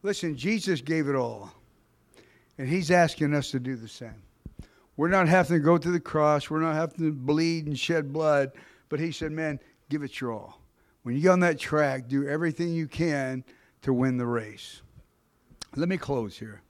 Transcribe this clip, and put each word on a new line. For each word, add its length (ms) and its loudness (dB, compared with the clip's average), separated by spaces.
Listen, 320 -4
Jesus 460 -2
gave 280 -2
it 60 0
all, 380 -4
and 100 -6
he's 240 0
asking 440 4
us 160 0
to 100 -2
do 160 -6
the 120 -14
same. 340 -16
We're 120 2
not 200 6
having 300 6
to 40 2
go 140 6
to 140 0
the 100 0
cross. 480 2
We're 120 -2
not 140 0
having 300 -2
to 80 0
bleed 540 0
and 120 -4
shed 340 -2
blood. 400 2
But 120 -4
he 100 -2
said, 220 -8
"Man, 260 -4
give 140 -2
it 160 -10
your 120 -4
all. 300 -14
When 140 -4
you 40 0
get 100 6
on 100 6
that 180 4
track, 480 0
do 200 0
everything 460 -2
you 140 -2
can 580 -2
to 100 0
win 240 2
the 100 -2
race." 540 -6
Let 140 -2
me 100 -2
close 400 -4
here. 320 -16